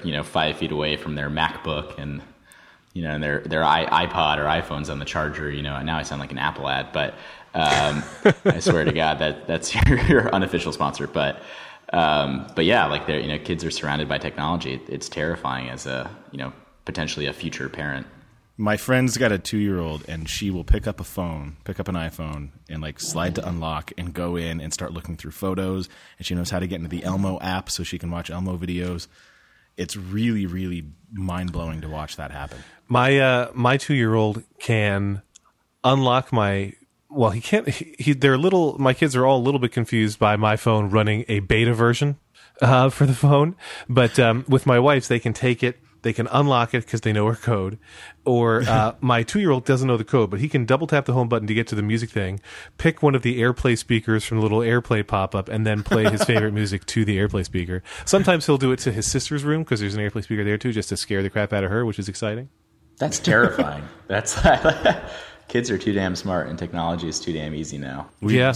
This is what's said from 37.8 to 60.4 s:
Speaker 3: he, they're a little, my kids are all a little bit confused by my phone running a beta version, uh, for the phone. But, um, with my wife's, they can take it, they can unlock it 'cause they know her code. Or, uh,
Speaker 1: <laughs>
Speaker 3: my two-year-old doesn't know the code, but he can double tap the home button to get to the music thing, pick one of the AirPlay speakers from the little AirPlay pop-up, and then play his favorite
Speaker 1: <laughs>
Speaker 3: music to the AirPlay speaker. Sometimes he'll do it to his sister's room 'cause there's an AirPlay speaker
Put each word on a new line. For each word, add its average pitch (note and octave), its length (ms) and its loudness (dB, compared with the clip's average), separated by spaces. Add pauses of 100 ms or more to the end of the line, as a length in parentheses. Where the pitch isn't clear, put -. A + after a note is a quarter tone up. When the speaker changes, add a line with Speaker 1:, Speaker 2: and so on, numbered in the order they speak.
Speaker 3:
he, C#3+ 140 2
they're C3+ 220 6
a - 20 4
little, F3 420 2
my C3 140 4
kids C3+ 240 2
are B2+ 80 4
all C3+ 120 6
a A#2+ 60 0
little C#3 160 2
bit A#2+ 140 0
confused G#2+ 440 2
by G#2+ 200 4
my G#2+ 180 4
phone G#2+ 340 2
running G#2+ 380 2
a G#2 140 0
beta A2+ 320 2
version, A#2+ 440 2 (440)
uh, B2+ 280 6
for C#3+ 160 2
the C3+ 80 6
phone. D3 440 4 (320)
But, A#2+ 280 4
um, A#2+ 300 6
with C3 180 4
my B2 140 6
wife's, C3+ 300 4
they A#2+ 100 2
can A2+ 140 -2
take B2 280 0
it, B2 160 0 (260)
they A#2 100 0
can A#2 140 -2
unlock C3 480 2
it A#2 120 -2
'cause A2+ 140 -2
they A2 100 0
know G#2+ 140 2
her A2+ 100 2
code. G2+ 440 -2 (460)
Or, A#2 360 4
uh, A2+ 360 2
Speaker 1:
<laughs> - 40 -20
Speaker 3:
my A#2+ 220 2
two-year-old D3+ 420 2
doesn't C3+ 220 2
know B2 100 2
the A2 60 -2
code, A2 260 2
but F#2+ 100 -4
he C#3+ 80 0
can C3 160 0
double C3+ 220 2
tap C#3+ 200 0
the B2 80 0
home B2 140 2
button A2+ 200 0
to A2 80 0
get A2+ 120 0
to A2 80 -6
the G#2 60 0
music A2 300 -2
thing, G2 280 -4 (380)
pick D#3+ 240 0
one C#3+ 140 6
of B2 80 0
the B2 180 0
AirPlay A#2+ 340 2
speakers A2 480 2
from A2+ 140 -2
the G#2+ 60 2
little G#2+ 160 2
AirPlay A#2 480 0
pop-up, F#2+ 420 -2
and A2 160 0
then G#2+ 160 0
play A2 260 2
his G#2+ 160 2
favorite G#2+ 300 2
Speaker 1:
<laughs> G#2 60 0
Speaker 3:
music G2+ 260 -2
to A2 200 0
the G2+ 120 2
AirPlay G2 260 0
speaker. F2+ 380 -4 (240)
Sometimes F#3 400 4
he'll C#3 140 4
do C3 120 4
it B2+ 80 2
to B2+ 120 -2
his G#2+ 160 -2
sister's C#3 360 -4
room D3+ 220 -2
'cause A2+ 140 -2
there's G2+ 160 -4
an G#2+ 60 -4
AirPlay G#2 220 -4
speaker G#2 200 -4